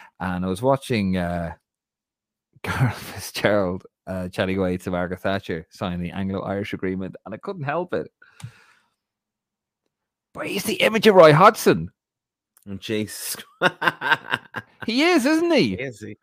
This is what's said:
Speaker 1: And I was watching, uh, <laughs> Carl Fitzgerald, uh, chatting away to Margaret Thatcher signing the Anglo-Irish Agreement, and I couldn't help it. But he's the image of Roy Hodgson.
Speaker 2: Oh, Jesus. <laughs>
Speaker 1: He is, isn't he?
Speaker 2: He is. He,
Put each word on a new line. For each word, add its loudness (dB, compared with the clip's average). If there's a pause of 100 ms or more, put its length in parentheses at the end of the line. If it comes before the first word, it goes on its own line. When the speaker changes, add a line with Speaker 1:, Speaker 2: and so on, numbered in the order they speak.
(200)
Speaker 1:
And -4
I -2
was -4
watching, 0
uh, -4 (540)
<laughs> -20
Carl 0
Fitzgerald, -4 (220)
uh, -6
chatting -2
away -2
to -10
Margaret -4
Thatcher -6
signing -8
the -6
Anglo-Irish -6
Agreement, -6 (100)
and -14
I -10
couldn't -12
help -6
it. -6 (2250)
But -10
he's -4
the -4
image 2
of 8
Roy 12
Hodgson. 4 (800)
Speaker 2:
Oh, -10
Jesus. -6 (240)
<laughs> 0 (1080)
Speaker 1:
He 0
is, 2
isn't 0
he? 4
Speaker 2:
He -4
is. -10
He, -14